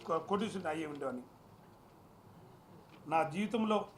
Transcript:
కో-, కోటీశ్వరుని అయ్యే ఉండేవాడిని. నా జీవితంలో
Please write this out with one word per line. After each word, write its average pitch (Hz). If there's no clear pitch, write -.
కో-, 165
కోటీశ్వరుని 196
అయ్యే 160
ఉండేవాడిని. 131
నా 160
జీవితంలో 214